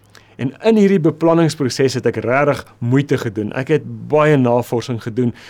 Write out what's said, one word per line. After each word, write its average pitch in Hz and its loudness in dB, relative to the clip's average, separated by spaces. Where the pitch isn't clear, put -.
En - -6
in 226 4
hierdie 196 4
beplanningsproses 156 0
het 123 -4
ek 113 0
regtig 135 0
moeite 131 0
gedoen. 107 -6
Ek 131 -6
het 117 -4
baie 151 4
navorsing 120 0
gedoen 120 -2